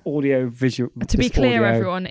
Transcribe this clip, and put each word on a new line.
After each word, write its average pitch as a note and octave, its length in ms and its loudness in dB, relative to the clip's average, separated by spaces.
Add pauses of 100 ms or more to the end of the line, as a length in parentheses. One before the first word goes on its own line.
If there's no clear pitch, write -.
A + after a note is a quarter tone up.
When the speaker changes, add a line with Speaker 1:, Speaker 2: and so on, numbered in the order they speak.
Speaker 1:
audio C#3 440 0
visual, B2 400 -2 (180)
Speaker 2:
To - 80 0
be B3 120 2
Speaker 1:
this - 40 -4
Speaker 2:
clear, A#3+ 320 2
Speaker 1:
audio, G3+ 100 2
Speaker 2:
everyone, F#3 360 -2